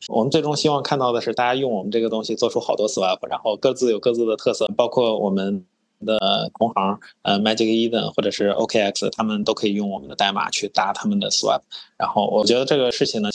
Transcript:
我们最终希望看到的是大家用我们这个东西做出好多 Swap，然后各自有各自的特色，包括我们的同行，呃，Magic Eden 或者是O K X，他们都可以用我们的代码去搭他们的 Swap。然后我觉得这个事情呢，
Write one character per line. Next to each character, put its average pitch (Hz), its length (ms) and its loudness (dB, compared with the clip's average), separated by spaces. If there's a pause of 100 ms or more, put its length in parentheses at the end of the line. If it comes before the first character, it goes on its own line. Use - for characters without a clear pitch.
我 110 160 0
们 139 80 0
最 160 100 4
终 147 140 -2
希 151 120 0
望 147 140 2
看 143 160 -2
到 127 140 2
的 117 100 0
是 117 100 -2
大 123 140 0
家 123 80 2
用 135 180 0
我 98 120 -2
们 101 80 -6
这 113 100 2
个 113 80 0
东 110 140 -2
西 113 120 -4
做 117 140 0
出 120 100 -2
好 - 160 0
多 107 140 0
Swap， 92 300 0 (100)
然 143 80 -4
后 107 180 -2
各 131 160 2
自 127 200 0
有 104 80 0
各 123 140 2
自 117 120 0
的 110 100 2
特 120 160 0
色， 107 140 0 (100)
包 120 120 4
括 117 320 2
我 104 100 0
们 95 340 0 (420)
的 104 540 0
同 113 140 2
行， 101 260 0 (220)
呃， 101 180 2
Magic 107 260 2
Eden 113 480 0
或 - 80 0
者 104 80 0
是 101 180 0
O - 200 2
K 113 140 2
X， 101 300 0
他 - 120 -4
们 107 200 -2
都 110 100 2
可 113 120 -2
以 101 80 2
用 101 160 -2
我 95 80 -6
们 69 120 -14
的 - 60 -14
代 98 160 0
码 95 180 -4
去 - 180 -4
搭 - 240 0
他 - 160 -4
们 101 120 2
的 101 100 -2
Swap。 104 320 0 (360)
然 - 120 -2
后 101 180 0
我 104 180 2
觉 117 140 4
得 131 60 0
这 147 120 2
个 123 140 2
事 - 140 0
情 110 160 -4
呢， 104 140 -2